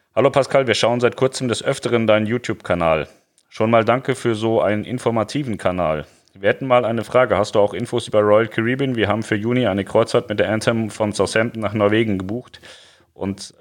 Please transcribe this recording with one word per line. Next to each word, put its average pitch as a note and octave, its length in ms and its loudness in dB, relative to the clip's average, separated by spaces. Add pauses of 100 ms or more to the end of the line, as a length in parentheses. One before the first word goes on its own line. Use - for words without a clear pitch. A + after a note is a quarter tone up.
(160)
Hallo C3+ 140 2
Pascal, C3+ 380 0
wir A2+ 60 4
schauen A#2+ 260 0
seit A#2+ 160 0
kurzem C3 320 -2
des A2 160 -2
Öfteren A#2 440 -2
deinen G#2+ 200 2
YouTube-Kanal. F2 800 -2 (420)
Schon A2 200 -2
mal A2+ 160 4
danke B2+ 300 0
für A#2 200 -2
so A2+ 260 0
einen G#2 220 0
informativen A#2 760 -4
Kanal. E2+ 480 -2 (320)
Wir G2 120 0
hätten C3+ 180 0
mal B2 160 4
eine A2 220 -2
Frage. A#2+ 320 2
Hast G#2 180 0
du A2 40 4
auch G#2 140 4
Infos A#2+ 360 -6
über G#2+ 100 2
Royal G#2+ 300 4
Caribbean? B2+ 480 -2
Wir G2+ 100 2
haben G#2+ 160 0
für A2 120 -2
Juni A#2+ 320 0
eine G2 180 0
Kreuzfahrt A2+ 420 0
mit G#2 120 -6
der F#2+ 100 0
Anthem A2 400 -2
von G#2 240 -4
Southampton A2+ 480 0
nach G2 120 -4
Norwegen G#2+ 440 2
gebucht G2 420 -8 (540)
und - 480 -8